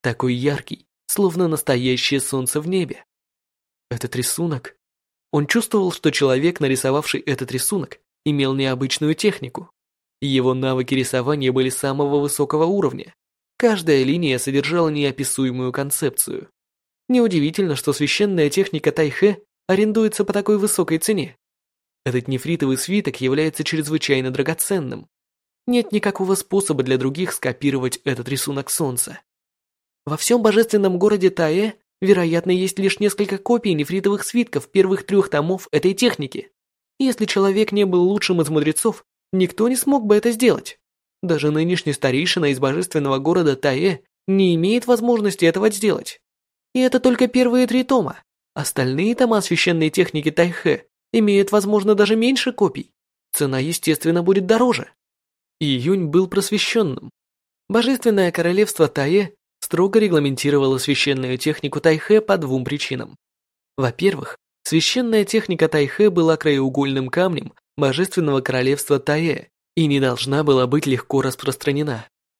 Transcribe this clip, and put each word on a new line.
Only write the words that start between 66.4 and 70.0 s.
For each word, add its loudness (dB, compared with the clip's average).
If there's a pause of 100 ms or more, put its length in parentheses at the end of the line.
камнем -2 (240)
божественного 0
королевства 0
Таэ – -2 (280)
и 2
не 2
должна 0